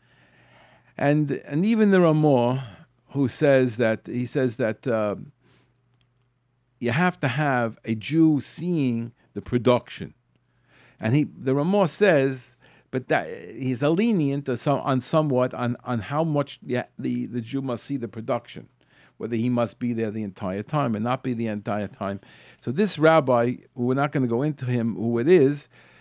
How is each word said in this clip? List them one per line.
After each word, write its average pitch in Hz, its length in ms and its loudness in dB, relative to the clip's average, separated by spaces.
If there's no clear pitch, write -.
And, 147 340 2
and 151 180 -2
even 214 260 4
the 190 100 6
Ramah, 139 680 4
who 135 180 0
says 131 480 2
that, 110 300 0
he 120 200 -6
says 131 300 -2
that, 113 320 -4
uh, 107 280 -2
you 117 100 -2
have 170 300 0
to 147 80 -2
have 123 560 -2
a 113 100 -4
Jew 151 460 2
seeing 127 720 -4
the 104 80 -8
production. 123 720 0
And 113 160 0
he, 151 100 4
the 131 300 -4
Ramah 175 340 2
says, 139 680 2
but 131 180 -6
that, 104 200 0
he's 127 280 -4
a 147 80 2
lenient 165 580 0
on 127 80 -2
some, 139 240 0
on 131 220 0
somewhat 135 500 0
on, 120 320 -4
on 123 160 -4
how 143 240 -4
much 147 380 -2
the, 123 240 -4
the, 123 280 -4
the 117 160 -6
Jew 120 180 -6
must 127 240 -6
see 139 140 -6
the 113 100 -8
production, 113 580 -8
whether 117 180 -6
he 117 140 0
must 120 280 -2
be 120 140 -2
there 113 180 -2
the 110 120 -8
entire 98 400 -6
time 135 320 -2
and 107 100 -4
not 127 180 -4
be 131 120 -4
the 113 140 -4
entire 104 380 -6
time. 98 320 -8
So 120 120 -6
this 180 260 -2
rabbi, 131 580 4
who 123 80 -4
we're 127 100 0
not 139 160 -2
gonna 135 160 0
go 117 160 0
into 147 220 -6
him, 117 320 -2
who 117 220 -2
it 123 100 0
is, 147 400 4